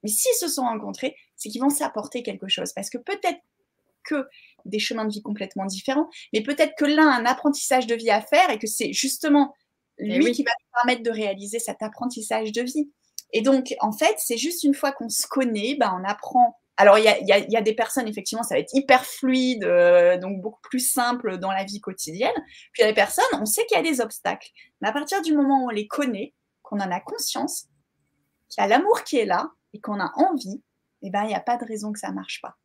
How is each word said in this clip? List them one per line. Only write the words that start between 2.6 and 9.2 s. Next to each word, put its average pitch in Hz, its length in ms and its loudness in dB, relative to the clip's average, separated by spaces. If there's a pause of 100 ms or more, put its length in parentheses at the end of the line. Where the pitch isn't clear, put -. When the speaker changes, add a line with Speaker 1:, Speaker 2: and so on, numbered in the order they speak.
Speaker 1:
Parce 196 160 -10
que - 80 -10
peut-être 370 420 -4 (680)
que 277 220 -4 (380)
des 208 140 -4
chemins 220 260 -4
de 214 60 -2
vie 208 100 -10
complètement 196 440 -8
différents, 262 440 -4 (220)
mais 220 100 -2
peut-être 294 360 0
que 294 80 0
l'un 302 220 4
a 269 80 4
un 233 100 -2
apprentissage 254 600 0
de 233 80 0
vie 226 140 -2
à 214 120 4
faire 339 280 4
et 220 100 -2
que 220 80 -6
c'est 214 260 -4
justement 285 600 2 (440)